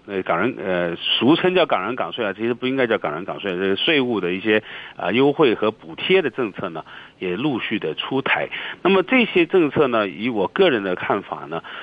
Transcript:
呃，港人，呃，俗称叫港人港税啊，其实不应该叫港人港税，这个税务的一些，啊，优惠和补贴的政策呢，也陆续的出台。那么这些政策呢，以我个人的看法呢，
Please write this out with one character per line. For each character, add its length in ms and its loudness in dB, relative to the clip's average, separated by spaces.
呃， 160 -4
港 160 0
人， 200 0
呃， 380 -2
俗 380 2
称 200 2
叫 120 4
港 180 0
人 120 -4
港 160 -6
税 120 -6
啊， 80 -2
其 140 -10
实 80 0
不 140 -6
应 80 -2
该 100 2
叫 120 2
港 140 -4
人 120 -6
港 160 -8
税， 160 -4
这 120 0
个 80 2
税 240 2
务 200 0
的 120 -2
一 60 -2
些， 240 2
啊， 140 -4
优 220 4
惠 220 4
和 160 0
补 260 -8
贴 240 2
的 100 0
政 220 -4
策 160 -8
呢， 160 -10
也 160 -2
陆 240 -2
续 180 -4
的 160 -6
出 260 -4
台。 280 -2
那 80 4
么 140 6
这 220 2
些 200 2
政 240 2
策 160 4
呢， 220 2
以 200 -4
我 200 0
个 220 4
人 120 2
的 140 -2
看 260 -2
法 260 -10
呢， 140 -6